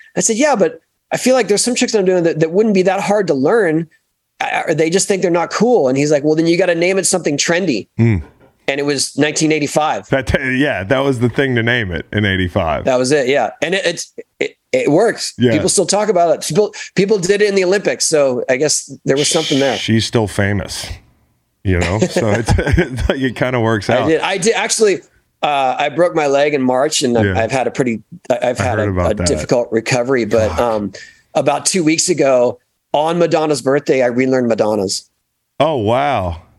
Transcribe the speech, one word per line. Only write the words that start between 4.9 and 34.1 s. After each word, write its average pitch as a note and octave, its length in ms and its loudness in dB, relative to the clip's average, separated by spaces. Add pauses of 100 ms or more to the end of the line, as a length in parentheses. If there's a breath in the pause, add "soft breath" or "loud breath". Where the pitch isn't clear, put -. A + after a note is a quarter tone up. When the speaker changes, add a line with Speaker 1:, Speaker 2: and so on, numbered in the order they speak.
Speaker 1:
think F#3+ 140 0
they're F3+ 80 0
not E3+ 200 0
cool." G3+ 380 2
And C3+ 80 0
he's D3 140 0
like, C#3+ 120 2
"Well, D#3 120 2
then E3 120 2
you E3+ 100 2
gotta F3 180 2
name F3+ 220 0
it F#3 80 0
something D#3+ 300 0
trendy." E3 520 -2 (120)
Speaker 2:
Mm. A2 240 2 (420)
Speaker 1:
And C#3+ 140 -2
it C#3+ 40 -4
was C#3+ 340 -4
nineteen D3+ 340 -2
eighty-five. D3 560 -2
Speaker 2:
That C3+ 200 -2
t-, C3+ 280 -2
yeah, B2+ 300 -2
that C3 140 0
was C3+ 200 0
the A#2+ 80 2
thing C3 280 0
to A#2 80 2
name A#2 280 0
it D#2+ 220 -6
in G#2 100 0
eighty-five. F2+ 640 0
Speaker 1:
That C3 120 2
was B2+ 140 0
it, C#3 160 2
yeah. C3 240 0 (100)
And E3+ 140 -2
it, F#3 100 -4
it's, E3+ 280 -6 (260)
it, - 160 -4 (160)
it C3 180 0
works. F3+ 480 0
Speaker 2:
Yeah. A#2 140 2
Speaker 1:
People G#2 160 0
still E3+ 180 0
talk G3 220 0
about E3+ 260 2
it. - 140 -4
People, G#3 260 0 (220 loud breath)
people G3 240 2
did G3 220 0
it G#3 80 4
in G3 60 -2
the F#3+ 100 2
Olympics, F3+ 400 0
so C#3 440 2
I B2+ 60 2
guess C#3+ 340 -2 (140)
there C3+ 140 0
was C#3+ 100 0
something D#3 320 0
there. C3 180 0
Speaker 2:
She's A2 300 0
still A2 200 0
famous, - 600 -4 (800)
you F#2+ 120 2
know? F2 220 0
So A#2+ 320 0
it's, A2 220 -2
<laughs> - 40 2
it's C#3+ 520 0
like, D3+ 100 -2
it C3 160 -2
kinda B2+ 240 -2
works A2 300 0
Speaker 1:
I A#2 80 2
Speaker 2:
out. A#2+ 100 0
Speaker 1:
did. D#3 140 2
I F#3+ 180 -2
did, G#3+ 160 2
actually, G3+ 460 0 (420)
uh, C#3 340 0
I D3 120 -2
broke D#3+ 260 0
my D3+ 120 0
leg C#3+ 280 2
in C3+ 80 -2
March, B2+ 400 0
and A#2+ 140 0
I've, G#2+ 80 2
Speaker 2:
Yeah. G2 180 0
Speaker 1:
I've A2 80 -2
had B2+ 160 -2
a A#2 40 -2
pretty, A#2 300 -2 (300)
I, A#2+ 80 2 (100)
I've A#2 100 -2
Speaker 2:
I G2+ 40 -2
Speaker 1:
had A2 160 -2
Speaker 2:
heard G#2+ 80 -2
Speaker 1:
a, G2+ 40 -2
Speaker 2:
about F#2 200 0
Speaker 1:
a G#2 40 -2
Speaker 2:
that. F2+ 120 -2
Speaker 1:
difficult A#2+ 460 -2
recovery, A#2+ 520 0
but, A2 260 2
Speaker 2:
Fuck. F2 80 -4
Speaker 1:
um, A2 340 -2 (420 loud breath)
about C#3+ 320 0
two F#3 160 0
weeks D#3 260 0
ago, C3 500 2 (340)
on D#3+ 260 0
Madonna's D#3 420 0
birthday, C3+ 400 0
I B2 60 2
relearned B2+ 400 0